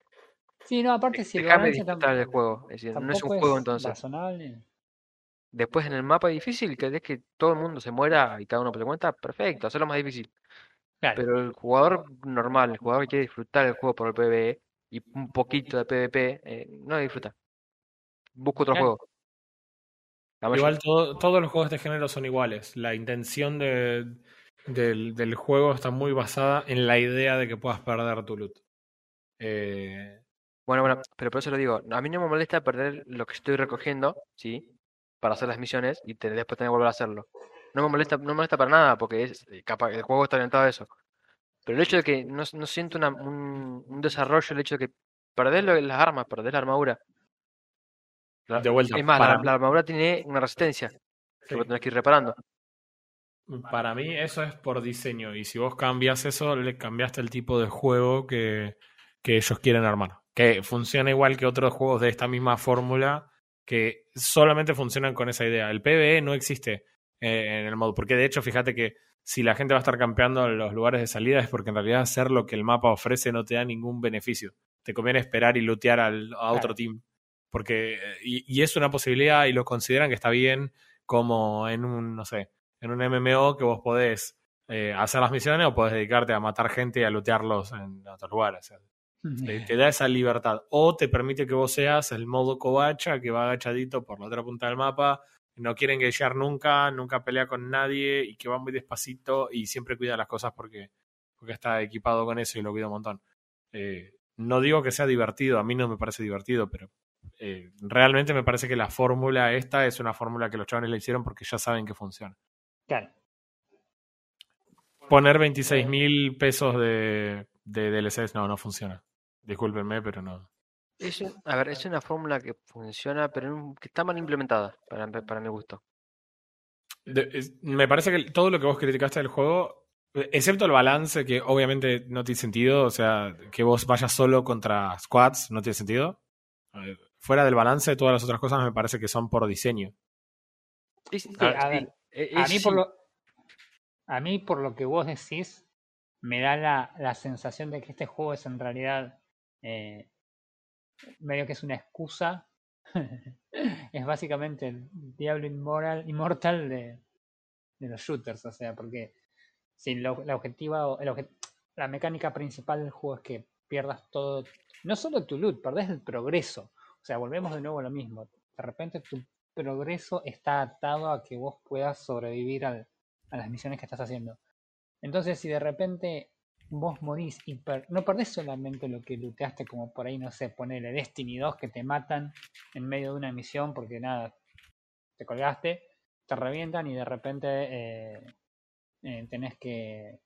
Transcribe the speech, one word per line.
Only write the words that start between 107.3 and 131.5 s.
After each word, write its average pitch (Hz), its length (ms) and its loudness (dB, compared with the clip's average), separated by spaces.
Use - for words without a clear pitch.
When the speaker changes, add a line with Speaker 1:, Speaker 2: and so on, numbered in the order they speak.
Speaker 3:
eh, 92 320 -10
realmente 135 520 6
me 135 100 2
parece 123 240 0
que 123 80 -2
la 110 140 0
fórmula 127 640 2
esta 131 320 0
es 120 140 -2
una 113 140 -2
fórmula 117 360 -4
que 110 80 -8
los 101 100 -6
chavales 117 220 -2
la 117 80 -2
hicieron 123 260 -2
porque 113 220 -10
ya 117 120 -6
saben 113 280 -2
que 104 80 -10
funciona. 98 440 -14
Speaker 1:
Claro. 117 220 -4
Speaker 3:
Poner 143 280 10
veintiséis 139 480 4
mil 143 520 2
pesos 131 420 2
de, 107 680 0
de 107 280 -2
D 107 80 0
L 104 100 0
Cs, 110 240 -4
no, 101 140 -2
no 101 100 -4
funciona. 98 460 -12
Discúlpenme, 107 600 -4
pero 98 200 -10
no. 92 280 -14
Speaker 2:
Es 180 240 -10
un-, 190 240 -10
a 147 100 -4
ver, 135 140 -2
es 143 160 -10
una 170 160 -4
fórmula 156 380 -6
que 123 160 -12
funciona, 143 640 -6
pero 135 160 -6
en 143 60 -8
un-, 143 220 -12
que - 140 -20
está 170 140 -4
mal 180 140 -4
implementada 131 580 -2
para, 107 220 -10
para 110 300 -8
mi 110 80 -8
gusto. 107 340 -14
Speaker 3:
De-, 135 280 0
es-, 131 280 -8
me 139 260 -4
parece 156 240 2
que 160 200 -2
todo 180 180 2
lo 175 100 0
que 139 60 -2
vos 143 120 2
criticaste 135 420 -2
del 139 80 -4
juego, 156 600 -2
excepto 165 520 0
el 165 60 6
balance, 139 540 6
que 127 160 0
obviamente 131 640 2